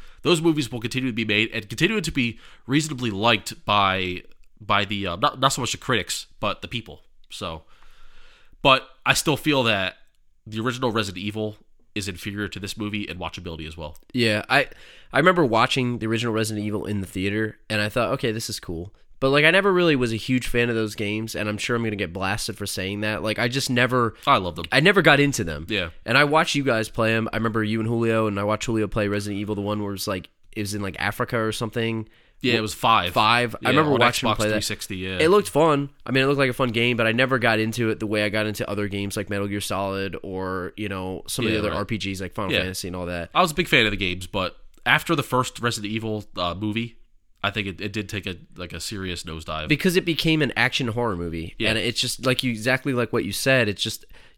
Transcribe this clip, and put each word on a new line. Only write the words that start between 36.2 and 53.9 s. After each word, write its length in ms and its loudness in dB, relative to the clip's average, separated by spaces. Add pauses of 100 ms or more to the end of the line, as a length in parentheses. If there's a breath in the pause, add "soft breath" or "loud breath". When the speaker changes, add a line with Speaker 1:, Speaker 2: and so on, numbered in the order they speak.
Speaker 2:
it 60 2
looked 100 2
like 120 2
a 20 -2
fun 160 0
game, 280 2
but 120 2
I 20 2
never 300 2
got 180 4
into 320 0
it 80 -2
the 80 -4
way 160 0
I 60 2
got 180 -2
into 240 -4
other 160 -2
games 300 -4
like 120 -4
Metal 200 -2
Gear 120 -4
Solid 640 -4
or, 540 -6
you 120 -6
know, 380 -6
some 180 -2
of 60 2
Speaker 1:
Yeah, 60 2
Speaker 2:
the 100 -2
other 40 -2
Speaker 1:
right. 80 -2
Speaker 2:
R 60 -2
P 140 -4
Gs 220 -6
like 140 -8
Final 180 -4
Speaker 1:
Yeah. 80 2
Speaker 2:
Fantasy 260 -4
and 100 -8
all 100 -6
that. 280 -6
Speaker 1:
I 80 4
was 80 2
a 40 -6
big 120 0
fan 200 6
of 40 2
the 60 -2
games, 320 -2
but 280 -2 (300)
after 300 2
the 80 0
first 340 -2
Resident 340 -2
Evil, 340 -4 (100)
uh, 180 -2
movie, 440 -4 (440)
I 80 2
think 160 -2
it, 140 -8
it 120 -6
did 160 -4
take 160 -6
a, 120 -6 (200)
like, 160 -10
a 60 -8
serious 460 -8
nosedive. 420 -8
Speaker 2:
Because 300 2
it 80 0
became 360 2
an 160 0
action 300 0
horror 300 -2
movie. 420 -6
Speaker 1:
Yeah. 120 2
Speaker 2:
And 80 2
it's 220 -2
just, 240 -4
like, 200 2
you, 80 0
exactly 400 0
like 200 0
what 120 0
you 80 -4
said, 360 2
it's 140 -4
just, 220 -6 (340 soft breath)